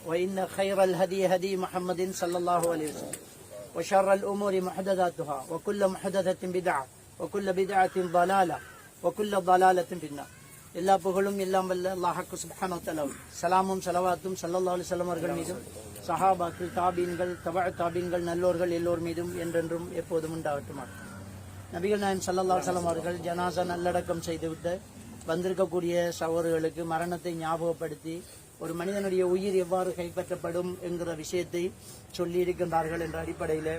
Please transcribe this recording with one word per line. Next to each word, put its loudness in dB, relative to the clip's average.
وإن 0
خير 2
الهدي 4
هدي 0
محمد -2
صلى -2
الله 2
عليه -2
وسلم، -10
وشر 4
الأمور 2
محدثاتها، 0
وكل 0
محدثة 0
بدعة، 0
وكل -2
بدعة 4
ضلالة، 4
وكل 0
ضلالة 8
في -6
النار. -10
எல்லா 4
புகழும் 2
எல்லாம் 2
வல்ல 0
அல்லாஹ்க்கு -2
சுப்ஹானஹு -4
வ -12
தஆலா. -2
சலாமும் 4
ஸலவாத்தும் 0
ஸல்லல்லாஹு 0
அலைஹி -4
வஸல்லம் -2
அவர்கள் -2
மீதும், -6
சஹாபாக்கள், 2
தாபீன்கள், 0
தபஅ 0
தாபீன்கள், 0
நல்லோர்கள் 2
எல்லோர் 0
மீதும் -4
என்றென்றும் -2
எப்போதும் -2
உண்டாகட்டுமாக. -6
நபிகள் 0
நாயகம் 0
ஸல்லல்லாஹு 2
அலைஹி 0
வஸல்லம் 0
அவர்கள் -2
ஜனாஸா 0
நல்லடக்கம் 0
செய்துவிட்டு -4
வந்திருக்கக்கூடிய 0
சகோதரர்களுக்கு 0
மரணத்தை -2
ஞாபகப்படுத்தி, -2
ஒரு -4
மனிதனுடைய 0
உயிர் 2
எவ்வாறு 0
கைப்பற்றப்படும் -4
என்கிற -4
விஷயத்தை -2
சொல்லியிருக்கின்றார்கள் 0
என்ற -4
அடிப்படையிலே, -2